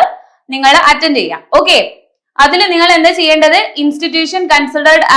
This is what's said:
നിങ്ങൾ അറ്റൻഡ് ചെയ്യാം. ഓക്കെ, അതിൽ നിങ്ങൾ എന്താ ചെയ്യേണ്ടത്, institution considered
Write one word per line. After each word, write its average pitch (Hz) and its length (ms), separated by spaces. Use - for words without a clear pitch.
നിങ്ങൾ 269 200
അറ്റൻഡ് 294 460
ചെയ്യാം. 165 280
ഓക്കെ, - 380
അതിൽ 359 320
നിങ്ങൾ 339 200
എന്താ 330 180
ചെയ്യേണ്ടത്, 320 600
institution 320 600
considered 294 500